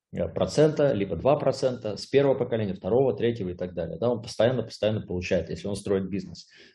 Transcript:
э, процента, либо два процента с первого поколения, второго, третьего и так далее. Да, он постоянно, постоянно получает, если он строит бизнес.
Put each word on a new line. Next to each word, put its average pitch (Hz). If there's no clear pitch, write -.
э, 85
процента, 147
либо 98
два 127
процента 123
с -
первого 139
поколения, 110
второго, 117
третьего 110
и 87
так 90
далее. 82
Да, 120
он 117
постоянно, 117
постоянно 107
получает, 90
если 82
он 101
строит 98
бизнес. -